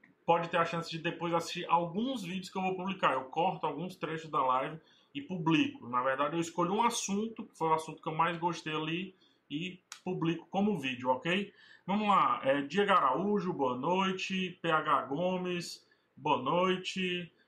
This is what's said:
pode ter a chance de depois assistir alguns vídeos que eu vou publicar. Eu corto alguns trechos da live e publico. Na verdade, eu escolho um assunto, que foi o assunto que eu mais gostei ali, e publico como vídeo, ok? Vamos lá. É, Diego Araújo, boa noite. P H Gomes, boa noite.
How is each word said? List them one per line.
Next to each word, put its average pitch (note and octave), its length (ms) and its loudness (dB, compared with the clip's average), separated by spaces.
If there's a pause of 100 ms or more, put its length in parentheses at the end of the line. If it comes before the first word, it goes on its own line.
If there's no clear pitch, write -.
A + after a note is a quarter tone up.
(260)
pode E3 220 2
ter F3+ 80 -2
a E3+ 80 4
chance E3 260 -6
de E3 80 -6
depois E3 340 -4
assistir E3+ 360 -2
alguns F#3 560 0
vídeos F#3 260 -8
que F#3+ 80 -6
eu F#3 40 -2
vou F#3 120 0
publicar. F3+ 380 0
Eu - 140 -2
corto D#3+ 420 0
alguns D#3+ 260 -6
trechos D#3+ 340 -8
da D3 160 0
live C3+ 360 0 (340)
e C#3+ 80 -6
publico. D#3 640 0
Na B2 140 0
verdade, C#3 320 0
eu E3+ 60 0
escolho E3+ 320 -2
um A3 100 2
assunto, A3+ 640 -2
que - 120 -20
foi D#3+ 120 0
o D#3+ 40 4
assunto D#3 300 -4
que - 60 -6
eu D#3 80 -4
mais E3+ 200 2
gostei E3 380 -2
ali, E3 400 -4 (340)
e F3+ 300 -8 (240)
publico E3 480 -2
como G3+ 260 2
vídeo, B2+ 320 -4
ok? F3 460 0 (320)
Vamos G#3 220 2
lá. D3+ 340 4
É, C#3 200 4
Diego F#3+ 280 2
Araújo, F3+ 640 2
boa C3 240 0
noite. F#3 840 0
P E3+ 120 -4
H D3 300 2
Gomes, F3+ 840 -2 (300)
boa C3 260 2
noite. F3+ 880 0 (160)